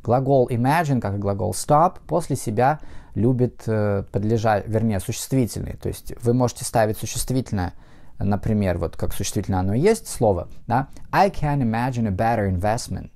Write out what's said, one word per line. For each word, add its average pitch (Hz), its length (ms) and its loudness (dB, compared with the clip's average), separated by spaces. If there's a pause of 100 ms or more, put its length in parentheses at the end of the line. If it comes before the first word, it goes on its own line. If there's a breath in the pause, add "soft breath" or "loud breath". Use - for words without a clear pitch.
глагол 131 480 4
imagine, 135 500 2
как 101 140 -2
и 101 40 -2
глагол 101 340 0
stop, 151 540 2
после 151 300 -2
себя 127 440 0 (340 loud breath)
любит, 120 520 2
э, 104 440 0
подлежа-, 107 560 2
вернее, 110 340 0
существительный. 110 720 -2
То - 140 -6
есть - 340 -8
вы 117 120 2
можете 123 300 0
ставить 110 340 0
существительное, 113 760 -2 (440 soft breath)
например, 101 600 0
вот 85 180 -4
как 85 160 -2
существительное 92 480 -2
оно 98 140 0
и 123 60 2
есть 214 280 2
слово, 101 400 0 (180)
да? 127 220 0 (240 loud breath)
I 185 180 4
can't 143 320 0
imagine 117 460 0
a - 20 0
better 107 400 0
investment. 92 640 -2